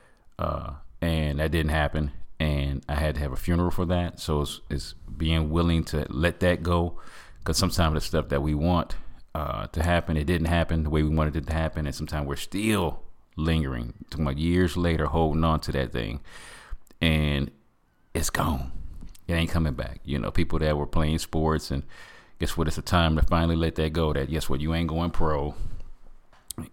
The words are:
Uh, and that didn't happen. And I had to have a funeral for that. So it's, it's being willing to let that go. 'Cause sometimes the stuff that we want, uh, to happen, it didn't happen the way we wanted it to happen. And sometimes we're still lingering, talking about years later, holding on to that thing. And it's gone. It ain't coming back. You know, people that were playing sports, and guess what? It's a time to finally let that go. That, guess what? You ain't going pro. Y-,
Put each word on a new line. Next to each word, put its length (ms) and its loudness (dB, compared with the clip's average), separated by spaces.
Uh, 360 -4
and 380 0
that 140 0
didn't 180 2
happen. 400 0
And 480 -2
I 80 -2
had 180 0
to 60 -2
have 120 -2
a 40 -4
funeral 340 2
for 160 2
that. 320 0
So 240 0
it's, 260 -6
it's 260 -6
being 340 2
willing 340 2
to 260 -2
let 300 0
that 240 2
go. 340 0
'Cause 140 0
sometimes 360 2
the 60 0
stuff 300 0
that 120 2
we 120 0
want, 420 2
uh, 320 -6
to 160 -2
happen, 320 2
it 80 0
didn't 240 2
happen 340 2
the 80 -2
way 140 2
we 100 2
wanted 220 2
it 100 -4
to 60 -2
happen. 340 -2
And 80 -4
sometimes 320 -6
we're 100 -4
still 640 0
lingering, 560 0
talking 140 -2
about 140 0
years 380 4
later, 300 2
holding 380 2
on 160 4
to 120 -4
that 200 -2
thing. 280 -4
And 500 2
it's 160 0
gone. 400 0
It 80 0
ain't 160 2
coming 240 2
back. 300 -8
You 160 -4
know, 100 -4
people 300 4
that 180 2
were 80 -2
playing 320 2
sports, 540 0
and 100 0
guess 180 -2
what? 120 2
It's 100 0
a 40 -4
time 340 4
to 60 4
finally 340 4
let 180 2
that 180 0
go. 200 2
That, 180 -2
guess 180 -2
what? 120 2
You 140 0
ain't 140 0
going 220 -2
pro. 440 2
Y-, 160 -10